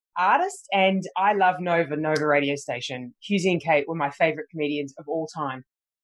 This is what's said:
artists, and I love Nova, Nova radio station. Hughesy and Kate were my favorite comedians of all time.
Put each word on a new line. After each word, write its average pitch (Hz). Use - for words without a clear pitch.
artists, 262
and 190
I 196
love 185
Nova, 170
Nova 156
radio 143
station. 123
Hughesy 190
and 170
Kate 147
were 165
my 147
favorite 156
comedians 147
of 151
all 160
time. 135